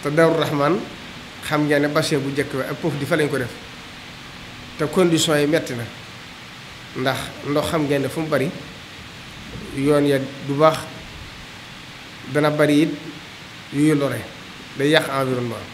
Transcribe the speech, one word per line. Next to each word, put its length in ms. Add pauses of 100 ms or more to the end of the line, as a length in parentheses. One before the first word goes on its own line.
Te 60
Daaru 280
Rahman 420 (680)
xam 180
ngeen 180
ne 40
bassin 320
bu 100
njëkk 260
bi 60
ak 200
foofu 160
di 80
fa 100
lañ 140
ko 80
def, 120 (1300)
te 140
conditions 480
yi 80
metti 280
na, 80 (1120)
ndax 200 (300)
ndox 220
xam 160
ngeen 160
ne 80
fu 100
mu 80
bari 220 (1300)
yoon 280
ya 140 (260)
du 100
baax, 220 (1600)
dana 160
bari 320
it 80 (840)
yuy 240
lore, 240 (580)
day 120
yàq 180
environnement. 560 (100)